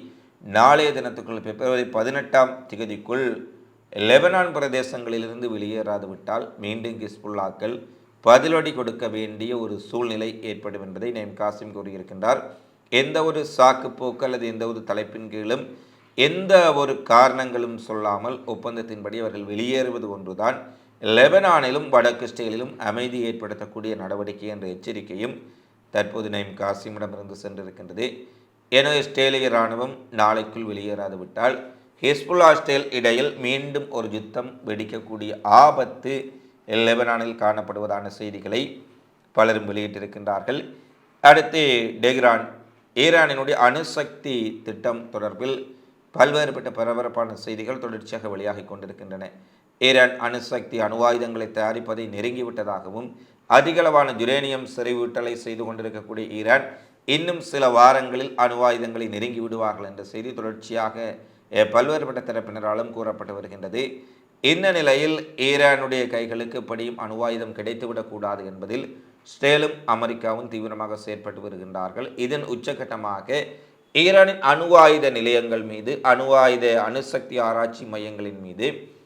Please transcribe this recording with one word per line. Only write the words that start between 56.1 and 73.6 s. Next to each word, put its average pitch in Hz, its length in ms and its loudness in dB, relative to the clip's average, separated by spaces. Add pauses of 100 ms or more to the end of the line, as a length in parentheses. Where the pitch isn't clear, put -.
ஈரான் 120 280 4 (480)
இன்னும் 170 360 -2
சில 139 140 0 (120)
வாரங்களில் 127 560 6 (120)
அணு 120 120 2 (120)
ஆயுதங்களை 117 460 -2
நெருங்கி 117 300 -6
விடுவார்கள் 107 460 -4
என்ற 98 120 -14 (100)
செய்தி 113 260 -10
தொடர்ச்சியாக, 110 580 -6 (640)
எ, 107 40 8 (120)
பல்வேறுபட்ட 135 460 0 (100)
தரப்பினராலும் 110 640 -6
கூறப்பட்டு 107 420 -8
வருகின்றது. 98 460 -8 (680)
இந்த 180 160 2 (100)
நிலையில் 151 400 2 (300)
ஈரானுடைய 135 560 2 (100)
கைகளுக்கு 117 480 -6
எப்படியும் 117 440 -8
அணு 110 120 -10 (120)
ஆயுதம் 113 280 -6
கிடைத்துவிடக்கூடாது 107 960 -8
என்பதில் 104 340 -10 (440)
இஸ்ரேலும் 147 460 2 (200)
அமெரிக்காவும் 113 580 -4
தீவிரமாக 107 540 -8
செயற்பட்டு 104 400 -12
வருகின்றார்கள். 92 600 -10 (200)
இதன் 147 280 -6
உச்சகட்டமாக 117 840 -6 (540)